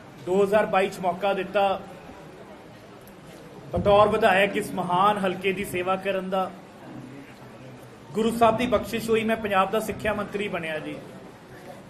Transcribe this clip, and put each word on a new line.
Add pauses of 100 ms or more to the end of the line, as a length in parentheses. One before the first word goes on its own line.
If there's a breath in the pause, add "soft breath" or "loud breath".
(260)
ਦੋ
ਹਜ਼ਾਰ
ਬਾਈ
ਚ
ਮੌਕਾ
ਦਿੱਤਾ (1900)
ਬਤੌਰ
ਵਿਧਾਇਕ
ਇਸ
ਮਹਾਨ
ਹਲਕੇ
ਦੀ
ਸੇਵਾ
ਕਰਨ
ਦਾ। (1600)
ਗੁਰੂ
ਸਾਹਿਬ
ਦੀ
ਬਖਸ਼ਿਸ਼
ਹੋਈ,
ਮੈਂ
ਪੰਜਾਬ
ਦਾ
ਸਿੱਖਿਆ
ਮੰਤਰੀ
ਬਣਿਆ
ਜੀ। (960)